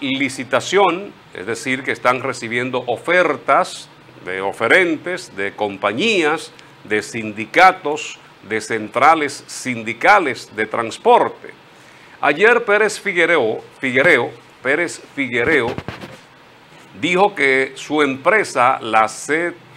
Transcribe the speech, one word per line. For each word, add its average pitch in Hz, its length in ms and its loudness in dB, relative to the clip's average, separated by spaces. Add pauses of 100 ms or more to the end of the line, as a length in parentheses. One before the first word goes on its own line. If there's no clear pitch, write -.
licitación, 143 1120 0 (220)
es 92 100 -12
decir, 131 380 -4
que 131 100 -2
están 127 300 0
recibiendo 123 640 -4
ofertas 160 1040 0 (340)
de 92 160 -6
oferentes, 160 960 0
de 190 180 -6
compañías, 165 1000 -2 (320)
de 107 180 -2
sindicatos, 147 1160 0 (300)
de 107 140 -2
centrales 127 840 2
sindicales 123 1120 0
de 107 80 0
transporte. 117 840 0 (720)
Ayer 208 420 2
Pérez 208 340 2
Figuereo, 165 640 0 (180)
Figuereo, 131 520 2 (320)
Pérez 147 400 -2 (120)
Figuereo 123 600 0 (1200)
dijo 180 360 2
que 131 400 2
su 151 260 -4
empresa, 135 800 2
la 110 280 2
C 165 440 -4 (240)